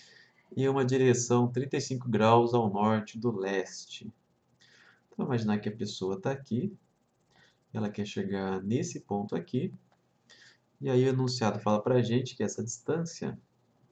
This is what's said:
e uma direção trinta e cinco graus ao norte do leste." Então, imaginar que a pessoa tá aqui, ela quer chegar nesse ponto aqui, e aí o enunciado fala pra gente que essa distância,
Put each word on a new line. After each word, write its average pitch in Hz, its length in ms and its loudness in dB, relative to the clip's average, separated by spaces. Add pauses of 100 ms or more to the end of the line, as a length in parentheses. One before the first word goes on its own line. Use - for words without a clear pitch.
(580)
e 131 100 2
uma 135 160 2
direção 123 640 4
trinta 127 300 -4
e 131 40 -2
cinco 123 280 -6
graus 117 460 6
ao 113 120 4
norte 104 520 0
do 117 120 -2
leste." 98 800 -6 (1000)
Então, - 140 -4
imaginar 107 320 0
que 110 100 -6
a - 20 -6
pessoa 98 480 -6
tá 135 120 -4
aqui, 139 440 -4 (960)
ela 107 200 -4
quer 104 160 -6
chegar 95 560 -4
nesse 131 380 -2
ponto 101 340 -4
aqui, 92 360 -4 (1080)
e 135 80 -4
aí 127 160 6
o 135 40 4
enunciado 123 500 0
fala 104 200 2
pra 127 220 4
gente 117 340 0
que - 60 -4
essa 107 220 -4
distância, 151 760 -6 (540)